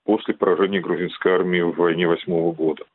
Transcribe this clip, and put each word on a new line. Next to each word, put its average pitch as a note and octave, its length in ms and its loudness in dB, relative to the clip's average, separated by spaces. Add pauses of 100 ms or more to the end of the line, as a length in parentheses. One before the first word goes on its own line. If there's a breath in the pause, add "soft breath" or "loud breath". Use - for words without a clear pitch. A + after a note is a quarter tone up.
после - 300 0
поражения F#2+ 460 0
грузинской F2 520 -2
армии F2+ 300 2
в E2+ 120 0
войне E2+ 320 2
восьмого E2+ 460 0
года. D#2+ 320 -2 (100)